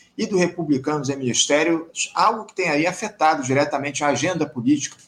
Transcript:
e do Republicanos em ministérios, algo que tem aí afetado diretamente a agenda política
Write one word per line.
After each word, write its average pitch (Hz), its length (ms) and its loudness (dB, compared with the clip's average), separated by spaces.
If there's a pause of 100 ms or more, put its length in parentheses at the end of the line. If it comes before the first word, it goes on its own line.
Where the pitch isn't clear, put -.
(160)
e 208 80 -4
do 202 140 0
Republicanos 151 720 0
em 139 80 -2
ministérios, 147 960 0
algo 214 300 2
que - 100 -20
tem 175 160 0
aí 151 160 2
afetado 160 560 0
diretamente 139 640 0
a 147 40 2
agenda 151 380 0
política 127 500 -2 (120)